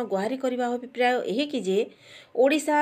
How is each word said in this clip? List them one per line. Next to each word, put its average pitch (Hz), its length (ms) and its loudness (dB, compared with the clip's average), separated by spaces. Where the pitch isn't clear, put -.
ଗୁହାରି 202 320 -2
କରିବା 247 320 -2
ଅଭିପ୍ରାୟ 247 460 0
ଏହିକି 285 360 -2
ଯେ 190 180 0
ଓଡ଼ିଶା 294 460 4